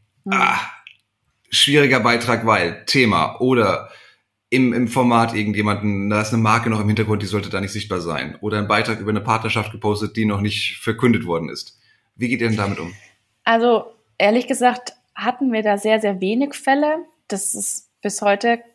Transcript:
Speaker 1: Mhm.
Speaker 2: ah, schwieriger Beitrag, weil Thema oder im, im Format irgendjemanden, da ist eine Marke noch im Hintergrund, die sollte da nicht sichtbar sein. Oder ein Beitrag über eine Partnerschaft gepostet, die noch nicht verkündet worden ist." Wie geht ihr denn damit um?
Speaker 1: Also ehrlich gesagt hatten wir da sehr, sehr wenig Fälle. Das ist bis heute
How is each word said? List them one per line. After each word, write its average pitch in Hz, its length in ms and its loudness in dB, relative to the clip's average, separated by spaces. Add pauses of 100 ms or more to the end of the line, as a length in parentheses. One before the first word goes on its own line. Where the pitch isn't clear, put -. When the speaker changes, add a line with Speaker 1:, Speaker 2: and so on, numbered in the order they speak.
(240)
Speaker 1:
Mhm. 196 80 -4
Speaker 2:
ah, 135 280 2 (880)
schwieriger 143 500 4
Beitrag, 117 460 2
weil 92 400 2
Thema 104 540 2
oder 120 500 2 (600)
im, 127 220 4
im 120 160 0
Format 117 460 2
irgendjemanden, 104 760 -2
da 104 100 2
ist 107 120 -2
eine 113 100 2
Marke 113 280 2
noch 107 100 0
im 104 60 -2
Hintergrund, 107 360 0
die 101 40 -6
sollte 95 220 -4
da 95 120 -6
nicht 98 120 -6
sichtbar 95 280 -6
sein. 76 400 -6
Oder 107 180 -4
ein 104 100 -2
Beitrag 107 320 0
über 98 100 -4
eine 107 100 0
Partnerschaft 113 520 -2
gepostet, 104 440 -4
die 110 100 0
noch 101 140 0
nicht - 380 -4
verkündet 113 460 2
worden 82 240 -4
ist." - 300 -14 (360)
Wie 120 140 -4
geht 117 120 -2
ihr 117 80 0
denn 110 80 0
damit 104 220 -2
um? 87 140 -10 (520)
Speaker 1:
Also 233 420 2 (320)
ehrlich 226 280 2
gesagt 247 480 0 (200)
hatten 240 380 -2
wir 220 100 -2
da 208 160 2
sehr, 214 220 2
sehr 202 200 -2
wenig 240 340 -2
Fälle. 302 500 0 (240)
Das 196 260 -4
ist - 360 -8 (120)
bis 202 200 -6
heute 214 380 2 (140)